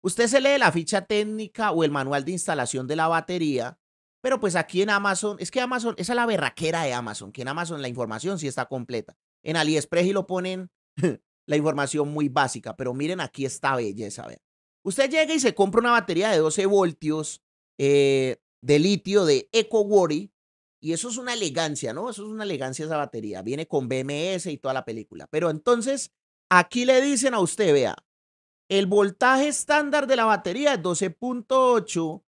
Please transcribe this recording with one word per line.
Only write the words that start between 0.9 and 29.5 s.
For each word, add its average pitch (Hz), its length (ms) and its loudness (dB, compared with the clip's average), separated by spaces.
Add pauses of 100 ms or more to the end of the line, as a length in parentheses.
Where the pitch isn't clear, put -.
técnica 214 640 -2
o 165 120 2
el 156 60 2
manual 139 340 -2
de 175 80 -4
instalación 131 540 -4
de 147 100 -4
la 160 120 0
batería, 160 680 -2 (420)
pero 262 180 0
pues 185 180 -2
aquí - 260 0
en 208 80 0
Amazon, 202 500 0
es 170 100 -8
que 262 100 -2
Amazon, 247 380 -2
esa 185 140 -4
es 240 40 0
la 240 100 2
berraquera 165 560 -2
de 139 100 -2
Amazon, 107 400 -8
que 127 100 -12
en 123 60 -6
Amazon 160 340 -6
la 131 60 -6
información 123 500 -6
sí 151 80 -6
está 131 200 -4
completa. 120 500 -8 (280)
En 156 120 -2
AliExpress 156 500 2
y 196 60 0
lo 190 140 -2
ponen 185 440 -6 (260)
<laughs> 143 260 -2 (240)
la 147 100 0
información 147 560 0
muy 151 160 -2
básica, 127 480 -2
pero 123 180 -6
miren 156 260 -4
aquí 139 240 -6
esta 135 300 -2
belleza, 107 520 -6
vean. - 140 -18 (440)
Usted 262 260 0
llega 311 240 2
y 311 60 2
se 233 140 2
compra 196 260 4
una 240 120 2
batería 196 380 2
de 185 80 4
doce 160 280 2
voltios, 156 760 0 (360)
eh, 139 600 4 (200)
de 147 180 4
litio 196 460 4
de 143 280 4
EcoWori, 202 800 2 (480)
y 156 120 -4
eso 165 160 -4
es 226 80 -8
una 247 180 -6
elegancia, 151 580 -4
¿no? 190 180 -8
Eso 208 140 -12
es 214 40 -12
una 214 160 -10
elegancia 131 400 -6
esa 156 120 -4
batería. 107 460 -8
Viene 139 260 -6
con 135 200 -2
B 131 120 -2
M 147 340 -4
S 175 160 -6
y 143 80 -8
toda 131 160 -4
la 131 100 -4
película. 110 440 -12
Pero 160 220 0
entonces, 240 640 0 (380)
aquí 185 340 4
le 262 160 6
dicen 269 340 0
a 220 60 0
usted, 175 320 2
vea, 127 240 2 (720)
el 196 180 2
voltaje 208 640 4
estándar 294 580 0